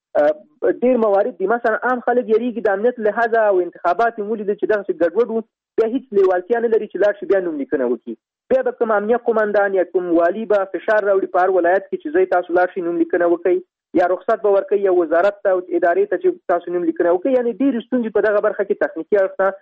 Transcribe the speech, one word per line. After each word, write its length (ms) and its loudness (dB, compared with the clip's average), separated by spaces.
ا، 100 2
ډیر 260 0
موارد 420 0
دي، 80 -2
مثلا 360 0
عام 160 -2
خلک 260 0
یریږي 360 -2
د 80 0
امنیت 300 -2
لحاظه 400 0
او 200 2
انتخابات 600 -2
یې 40 -6
ولیدل 300 -4
چې 220 -4
دغسې 180 -4
ګډوډ 260 0
وو، 100 -4
بیا 100 2
هیڅ 240 -4
لیوالتیا 480 2
نه 80 0
لري 180 0
چې 160 -8
لاړ 180 2
شي 60 -10
بیا 140 2
نوملیکنه 480 -4
وکړي. 280 -6
بیا 120 2
به 100 -4
کوم 200 -4
امنیه 260 0
قومندان 560 0
یا 100 2
کوم 220 -2
والي 280 0
به 280 0
فشار 300 0
راوړي 300 0
په 60 2
هر 100 2
ولایت 340 2
کې 180 -6
چې 140 -8
ځای 100 4
تاسو 280 -2
لاړ 220 2
شئ 60 -4
نوملیکنه 460 -2
وکړئ، 300 0
یا 140 2
رخصت 360 -2
به 60 2
ورکوي، 320 0
یا 120 2
وزارت 500 2
ته 60 0
او 100 0
ادارې 460 0
ته 120 -2
چې 120 0
تاسو 260 -2
نوملیکنه 400 0
وکړئ. 240 0
یعنی 140 0
ډېرې 340 -2
ستونزې 260 -4
په 100 0
دغه 220 2
برخه 200 -2
کې 180 -2
تحقیقي 360 -2
اړخ 220 0
نه 220 0